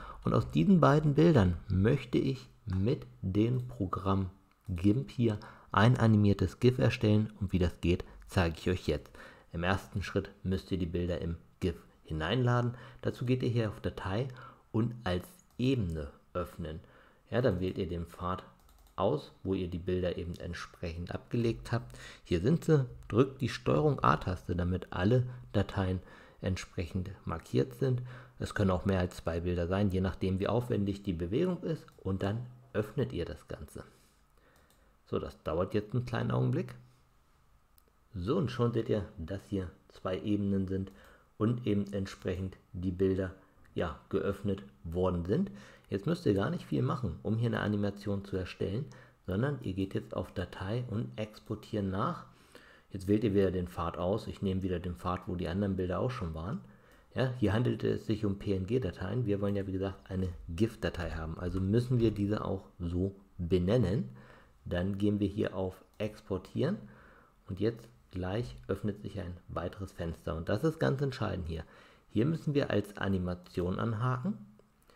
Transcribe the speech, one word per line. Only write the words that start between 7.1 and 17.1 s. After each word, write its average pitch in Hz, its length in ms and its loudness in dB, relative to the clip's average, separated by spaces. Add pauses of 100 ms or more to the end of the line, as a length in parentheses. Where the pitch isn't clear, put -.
Und 95 100 -4
wie 92 80 4
das 87 220 0
geht, 87 240 2 (220)
zeige 85 300 2
ich - 120 -2
euch 90 180 0
jetzt. 73 240 -2 (400)
Im 85 140 -2
ersten 95 360 0
Schritt - 280 -2 (140)
müsst 92 280 -2
ihr 98 60 0
die 87 80 0
Bilder 87 340 -2
im 82 160 -4 (240)
gif 87 160 0 (300)
hineinladen. 120 680 0 (260)
Dazu 120 240 -4
geht 127 180 0
ihr 127 60 0
hier 113 180 2
auf - 140 -8
Datei 98 480 -4 (420)
und 123 320 0
als 180 240 -2 (300)
Ebene 92 540 0 (200)
öffnen. 80 480 -6 (500)